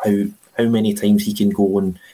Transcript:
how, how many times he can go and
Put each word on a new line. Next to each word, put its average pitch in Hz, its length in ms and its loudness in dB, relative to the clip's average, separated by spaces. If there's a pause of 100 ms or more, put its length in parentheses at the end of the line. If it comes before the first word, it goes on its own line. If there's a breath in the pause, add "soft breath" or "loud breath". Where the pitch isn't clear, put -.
how, 101 220 0 (320)
how 117 80 0
many 110 280 0
times 104 320 2
he - 80 -4
can 101 160 0
go 98 300 0
and 95 180 -4 (160 loud breath)